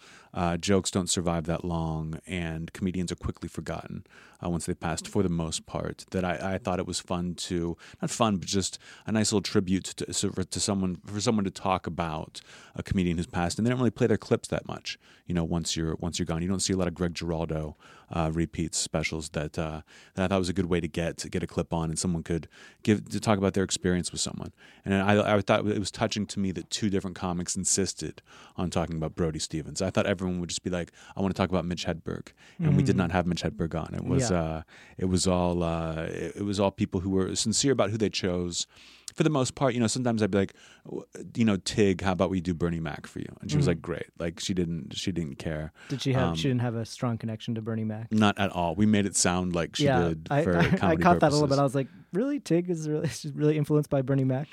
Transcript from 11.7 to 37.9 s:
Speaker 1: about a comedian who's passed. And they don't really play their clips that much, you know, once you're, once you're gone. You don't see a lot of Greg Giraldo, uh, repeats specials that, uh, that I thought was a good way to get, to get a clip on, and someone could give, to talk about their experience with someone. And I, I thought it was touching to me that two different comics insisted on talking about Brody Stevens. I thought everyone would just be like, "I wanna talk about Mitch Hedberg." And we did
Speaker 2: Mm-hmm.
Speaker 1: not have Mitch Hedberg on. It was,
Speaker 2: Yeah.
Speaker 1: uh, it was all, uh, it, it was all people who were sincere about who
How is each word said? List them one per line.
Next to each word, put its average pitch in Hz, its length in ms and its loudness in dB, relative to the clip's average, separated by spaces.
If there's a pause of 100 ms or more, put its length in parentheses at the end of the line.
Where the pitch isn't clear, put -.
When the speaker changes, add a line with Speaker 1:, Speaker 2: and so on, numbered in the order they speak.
Speaker 1:
about 82 540 -4 (340)
a 87 80 -6
comedian 87 340 2
who's 85 100 -2
passed. 87 300 -2
And 107 80 2
they 123 60 2
don't 127 80 0
really 120 120 4
play 123 160 2
their 107 100 4
clips - 320 0
that - 180 -4
much, - 320 -10 (260)
you 87 80 -4
know, 85 100 2
once 82 320 -2
you're, 82 200 0
once 85 240 -4
you're 87 80 -2
gone. 85 160 -2
You 90 40 -2
don't 95 140 0
see - 120 0
a 92 40 4
lot 92 100 2
of 85 60 -2
Greg 85 220 -2
Giraldo, 80 600 -4 (360)
uh, 80 200 0
repeats 80 460 -2
specials 78 520 -2
that, 78 280 -6
uh, 80 240 -4 (320)
that 95 120 0
I - 20 4
thought 98 100 2
was 92 120 0
a 90 40 0
good 92 140 0
way 85 120 2
to 85 80 -2
get, 82 300 -4
to - 120 -10
get 90 120 -4
a 82 60 -2
clip - 260 -4
on, 82 160 0
and 80 80 -6
someone 85 240 -2
could 82 260 -4 (360)
give, 104 260 2
to 104 100 -6
talk 104 200 2
about 95 160 2
their 98 80 2
experience 90 480 0
with 78 100 -6
someone. - 320 -8 (300)
And 98 100 0
I, 104 440 6
I 101 40 2
thought 107 240 2
it 104 140 0
was 95 100 -4
touching 107 380 -2
to - 120 -6
me 95 120 0
that 82 180 -8
two 104 220 0
different 92 240 -2
comics 87 400 -4
insisted 90 640 -2 (340)
on 92 140 -2
talking 82 280 -2
about 78 180 -4
Brody 80 240 0
Stevens. 76 420 -6
I 92 80 0
thought 104 160 0
everyone 92 360 0
would 85 80 -6
just - 120 -6
be - 80 -4
like, 87 220 -2 (260)
"I 95 40 -2
wanna 95 120 2
talk 95 160 2
about 87 160 0
Mitch 87 220 -4
Hedberg." 85 400 -6 (320)
And 151 180 4
we 95 60 6
did - 80 4
Speaker 2:
Mm-hmm. 92 80 2
Speaker 1:
not 87 120 2
have 90 140 2
Mitch 85 160 0
Hedberg 82 320 -2
on. 82 220 -4
It 90 100 -6
was, 90 240 2
Speaker 2:
Yeah. 87 100 2
Speaker 1:
uh, 80 220 -2 (380)
it 92 60 -2
was 92 200 2
all, 87 380 2
uh, 82 440 -2
it, 85 280 -6
it 101 80 -6
was 101 160 0
all 98 100 4
people 98 300 -2
who 90 100 -2
were 95 260 2
sincere 113 360 2
about 117 180 4
who 110 80 -2